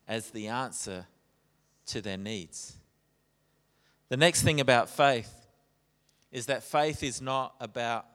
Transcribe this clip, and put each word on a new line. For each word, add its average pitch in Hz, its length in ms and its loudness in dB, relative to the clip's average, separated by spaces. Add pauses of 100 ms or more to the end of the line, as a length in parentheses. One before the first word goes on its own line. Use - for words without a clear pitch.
as 113 240 -6
the 107 160 -8
answer 110 600 -6 (800)
to - 140 -6
their 95 160 -6
needs. 98 600 -10 (1300)
The 127 80 0
next 165 260 6
thing 156 160 4
about 127 300 6
faith 135 420 2 (1000)
is 123 160 -8
that 131 160 -2
faith 151 400 0
is 131 180 -4
not 131 380 -4
about 117 560 -4